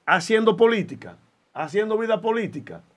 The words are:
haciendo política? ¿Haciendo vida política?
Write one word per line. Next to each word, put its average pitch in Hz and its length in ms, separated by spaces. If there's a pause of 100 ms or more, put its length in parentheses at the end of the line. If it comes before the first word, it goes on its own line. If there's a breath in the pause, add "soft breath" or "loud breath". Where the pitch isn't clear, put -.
haciendo 214 500
política? 220 640 (340)
¿Haciendo 202 460
vida 226 240
política? 175 580 (160)